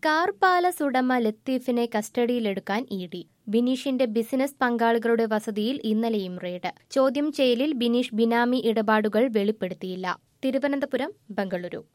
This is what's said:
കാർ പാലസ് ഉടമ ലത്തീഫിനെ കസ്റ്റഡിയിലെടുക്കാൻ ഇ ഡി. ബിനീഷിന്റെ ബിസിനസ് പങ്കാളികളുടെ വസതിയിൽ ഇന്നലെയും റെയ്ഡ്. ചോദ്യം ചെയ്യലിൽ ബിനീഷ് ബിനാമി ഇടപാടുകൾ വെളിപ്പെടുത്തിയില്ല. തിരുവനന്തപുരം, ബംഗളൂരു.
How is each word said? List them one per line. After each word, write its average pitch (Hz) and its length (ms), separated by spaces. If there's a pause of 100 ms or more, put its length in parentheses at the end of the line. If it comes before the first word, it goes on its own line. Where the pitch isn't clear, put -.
കാർ 320 320
പാലസ് 359 480
ഉടമ 254 360
ലത്തീഫിനെ 240 680
കസ്റ്റഡിയിലെടുക്കാൻ 226 920 (100)
ഇ 196 140
ഡി. 175 180 (260)
ബിനീഷിന്റെ 254 600
ബിസിനസ് 254 500
പങ്കാളികളുടെ 233 680
വസതിയിൽ 214 580
ഇന്നലെയും 214 540
റെയ്ഡ്. 180 340 (200)
ചോദ്യം 269 400
ചെയ്യലിൽ 262 420
ബിനീഷ് 240 420
ബിനാമി 233 480
ഇടപാടുകൾ 214 680
വെളിപ്പെടുത്തിയില്ല. 185 760 (340)
തിരുവനന്തപുരം, 277 720 (160)
ബംഗളൂരു. 185 500 (160)